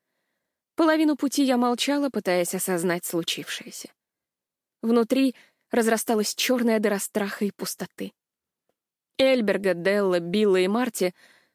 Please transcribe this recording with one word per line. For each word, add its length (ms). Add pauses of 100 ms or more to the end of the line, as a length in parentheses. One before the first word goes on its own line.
(760)
Половину 400
пути 280
я 120
молчала, 540
пытаясь 440
осознать 520
случившееся. 840 (920)
Внутри 520 (360)
разрасталась 640
черная 440
дыра 200
страха 460
и 60
пустоты. 600 (1080)
Эльберга, 560
Делла, 460
Билла 380
и 100
Марти 480 (400)